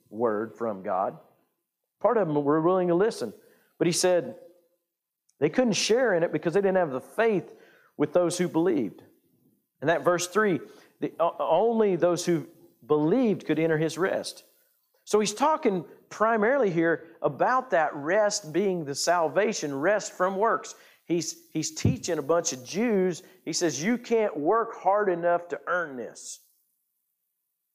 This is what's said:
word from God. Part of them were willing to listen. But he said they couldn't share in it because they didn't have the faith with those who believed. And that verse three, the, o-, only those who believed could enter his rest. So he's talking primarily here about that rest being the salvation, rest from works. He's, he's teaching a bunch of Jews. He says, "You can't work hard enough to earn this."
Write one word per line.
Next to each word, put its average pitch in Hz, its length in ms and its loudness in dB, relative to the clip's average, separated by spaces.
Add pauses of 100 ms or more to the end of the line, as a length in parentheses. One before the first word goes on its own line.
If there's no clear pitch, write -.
word 110 460 -4
from 107 260 -6
God. 101 340 -4 (880)
Part 226 160 2
of 185 100 2
them 147 160 0
were 151 180 2
willing 180 260 2
to 170 80 2
listen. 170 380 -2 (440)
But - 80 0
he - 80 2
said 175 420 2 (1040)
they 147 100 2
couldn't 233 240 2
share 226 420 2
in 165 80 2
it 175 80 -2
because 170 240 -2
they 202 60 4
didn't 185 160 2
have 170 140 0
the 127 100 -6
faith 214 520 -2 (440)
with 151 160 -2
those 175 240 2
who 180 100 0
believed. 165 560 -2 (800)
And 139 100 0
that 151 120 -2
verse 175 220 0
three, 202 340 0 (420)
the, - 180 -6
o-, 170 200 0
only 202 580 2
those 170 280 0
who 170 220 0 (400)
believed 170 580 2
could 156 140 0
enter 160 180 0
his 156 180 -2
rest. - 480 -4 (600)
So - 160 2
he's 208 140 0
talking 269 520 0 (240)
primarily 226 600 2
here 165 360 0 (160)
about 226 500 0
that 160 240 0
rest 175 560 -2
being 180 320 0
the 139 120 -8
salvation, 165 800 0
rest 180 400 -2
from 190 240 -2
works. 202 380 -2 (320)
He's, 170 280 -4 (180)
he's 156 180 -4
teaching - 460 -2
a 147 40 -4
bunch 165 320 -2
of 127 120 -14
Jews. 185 580 -2 (220)
He 160 80 6
says, 147 280 0
"You 233 160 2
can't 226 400 2
work 220 380 2
hard 196 340 2
enough 170 400 2
to 139 180 -6
earn 165 280 -2
this." - 440 -12 (1400)